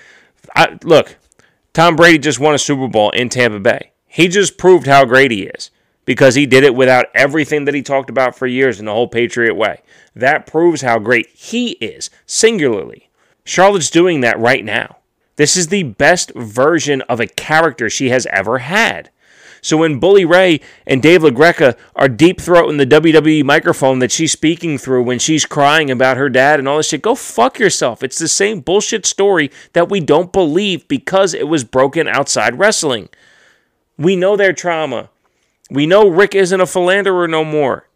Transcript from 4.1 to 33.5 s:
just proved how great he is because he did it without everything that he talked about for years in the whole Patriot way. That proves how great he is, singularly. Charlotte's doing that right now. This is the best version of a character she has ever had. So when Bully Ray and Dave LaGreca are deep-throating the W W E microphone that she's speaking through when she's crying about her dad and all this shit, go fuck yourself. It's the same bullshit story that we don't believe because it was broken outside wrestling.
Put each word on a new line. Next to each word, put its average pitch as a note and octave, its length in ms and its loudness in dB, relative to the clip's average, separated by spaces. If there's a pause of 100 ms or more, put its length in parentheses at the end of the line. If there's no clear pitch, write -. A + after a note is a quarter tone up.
just F#3+ 280 -2
proved F3 300 4
how C#3 160 6
great C3 280 4
he G2 120 -6
is - 280 -16 (340)
because C3 300 2
he C#3+ 100 2
did C3 180 4
it C3 100 4
without B2+ 400 2
everything C#3+ 520 -2
that C#3+ 100 -4
he C#3 60 -6
talked C3+ 280 -4
about B2 280 -2
for C3 100 -4
years B2+ 320 -2
in G#2+ 60 -14
the G#2+ 80 -6
whole A2+ 160 -2
Patriot A#2 460 -2
way. G2+ 260 -4 (340)
That C#3 320 -2
proves D#3+ 340 0
how A#2+ 180 0
great A2+ 280 -2
he A#3+ 440 -8
is, - 380 -12 (160)
singularly. B2+ 840 -4 (340)
Charlotte's F#3+ 460 0
doing E3+ 320 2
that A#2 180 0
right A#2+ 240 0
now. G#2+ 360 -8 (360)
This D3+ 220 0
is F3 100 -4
the F#3+ 160 -2
best C#3+ 500 -2
version C3+ 720 -2
of A#2+ 160 -6
a A2+ 80 -4
character D#3 600 -2
she C3 200 -4
has B2 180 0
ever G2+ 320 -2
had. D#3 500 -4 (520)
So D#3 160 -2
when D#3 220 0
Bully G3 240 4
Ray F3 380 2 (240)
and C3+ 160 -2
Dave E3 200 4
LaGreca D3+ 540 2 (200)
are C#3 120 2
deep-throating D#3+ 720 2
the C#3 80 2
W D3+ 260 4
W D#3 280 4
E C#3+ 40 2
microphone C#3+ 560 0
that B2+ 120 -2
she's D#3+ 200 -2
speaking D#3+ 460 -4
through B2+ 260 -2
when B2 140 -4
she's D#3 280 -2
crying D3 440 0
about B2+ 280 0
her C#3 120 -2
dad C3+ 300 2
and C3+ 100 -4
all D3 80 -2
this D#3 120 -4
shit, D3 120 -6
go A#3 140 0
fuck - 420 -4
yourself. D3+ 460 -2
It's - 160 -8
the D#3+ 80 -6
same G3 340 -2
bullshit G3+ 460 -2
story F#3 440 -2 (220)
that E3+ 160 0
we G3+ 100 -2
don't D#3+ 320 0
believe F3+ 560 -2
because F3 460 -2
it C#3 140 -6
was D3+ 160 -2
broken C3 440 -2
outside A#2+ 520 -2
wrestling. D#3+ 500 -2 (880)